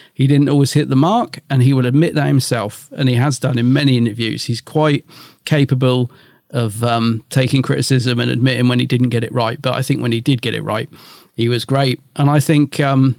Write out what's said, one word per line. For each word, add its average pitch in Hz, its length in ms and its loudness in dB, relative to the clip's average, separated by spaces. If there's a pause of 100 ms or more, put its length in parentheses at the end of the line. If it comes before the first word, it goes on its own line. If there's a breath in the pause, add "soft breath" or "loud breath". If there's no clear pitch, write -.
(140 loud breath)
He 135 140 0
didn't 139 220 4
always 143 240 2
hit 147 160 0
the 135 60 0
mark, 185 440 0 (100)
and 135 140 2
he 135 100 4
will 131 120 2
admit 143 300 2
that 143 120 0
himself, 127 640 -2
and 135 160 -2
he 123 60 2
has 127 240 0
done 127 180 -2
in 120 160 2
many 139 240 2
interviews. 113 480 -2
He's 117 160 -4
quite 151 440 0 (400 loud breath)
capable 127 640 0 (380 soft breath)
of, 113 340 -4
um, 117 460 -2
taking 131 320 0
criticism 127 580 0
and 120 120 -2
admitting 123 360 0
when 123 120 2
he 123 60 0
didn't 123 240 0
get 117 140 -2
it 117 80 -8
right. 120 300 -4
But 123 140 -2
I 123 60 -4
think 131 200 -4
when 120 100 -2
he 117 100 -4
did 127 200 0
get 113 140 -4
it 110 80 -6
right, 107 260 -6 (460 loud breath)
he 117 140 0
was 120 160 -4
great. 135 360 -2 (140)
And 143 140 2
I 147 100 2
think, 147 400 0
um, 135 400 2